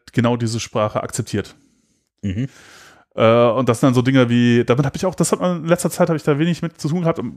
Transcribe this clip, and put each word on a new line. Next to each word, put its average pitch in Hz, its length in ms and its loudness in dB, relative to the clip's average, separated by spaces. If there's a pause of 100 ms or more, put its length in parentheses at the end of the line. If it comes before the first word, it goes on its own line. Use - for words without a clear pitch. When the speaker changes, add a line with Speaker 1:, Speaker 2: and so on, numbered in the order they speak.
(140)
Speaker 1:
genau 120 240 0
diese 117 220 -4
Sprache - 440 -4
akzeptiert. - 520 -6 (680)
Speaker 2:
Mhm. 101 260 -4 (680)
Speaker 1:
Äh, 117 340 4
und 120 200 0
das 113 100 0
sind 147 80 2
dann 127 60 4
so 123 80 2
Dinge 131 280 2
wie, 120 360 4
damit 135 200 2
hab 135 100 -4
ich 160 100 -6
auch, 185 100 -4
das - 160 0
hat - 80 0
man 180 240 -2
in 165 40 -6
letzter 170 220 0
Zeit, 170 200 0
hab 165 60 0
ich 143 80 -6
da 147 160 0
wenig 170 220 -2
mit - 200 -8
zu 151 80 -4
tun 175 120 -2
gehabt. 160 200 -2 (160)